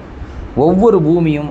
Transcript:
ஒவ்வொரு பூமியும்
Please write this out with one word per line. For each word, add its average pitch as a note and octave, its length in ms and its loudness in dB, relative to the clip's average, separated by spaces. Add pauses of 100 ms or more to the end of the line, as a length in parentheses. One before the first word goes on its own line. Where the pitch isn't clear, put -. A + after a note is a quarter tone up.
(560)
ஒவ்வொரு F#3 460 4
பூமியும் D3+ 500 0